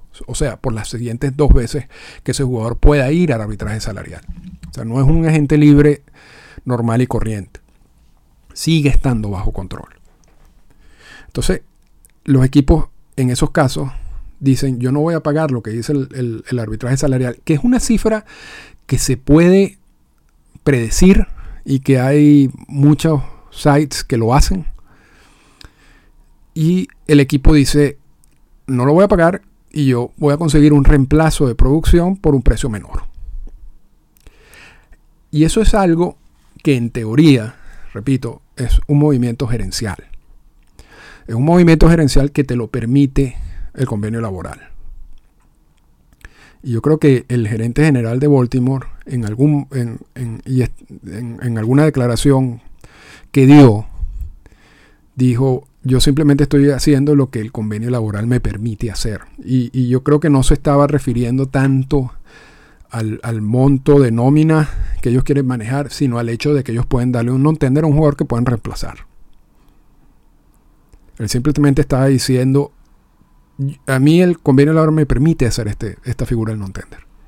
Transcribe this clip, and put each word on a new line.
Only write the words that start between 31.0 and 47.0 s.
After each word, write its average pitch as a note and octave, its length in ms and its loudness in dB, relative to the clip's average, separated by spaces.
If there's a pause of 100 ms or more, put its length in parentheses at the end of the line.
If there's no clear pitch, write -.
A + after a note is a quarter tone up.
de A#2 80 -2
producción E3+ 640 2
por D#3 180 0
un C3 60 2
precio B2 300 0
menor". - 340 -8 (2250)
Y D3+ 140 2
eso D#3+ 160 0
es G#3 140 4
algo F3+ 420 0 (460)
que C#3+ 140 2
en A#2 120 -4
teoría, A#2 680 2 (360)
repito, B2+ 480 -6 (160)
es - 300 0
un C#3+ 120 0
movimiento C3 480 0
gerencial. G#2 500 -6 (1300)
Es A2 80 -10
un B2 100 -2
movimiento E3 440 6
gerencial D3 420 2
que C#3+ 140 -2
te C3 100 -6
lo A#2+ 140 -6
permite C3+ 680 0 (380)
el B2+ 120 -4
convenio A2 340 -6
laboral. G2 500 -12 (1900)
Y C3 80 -10
yo A2+ 120 -4
creo D3+ 180 2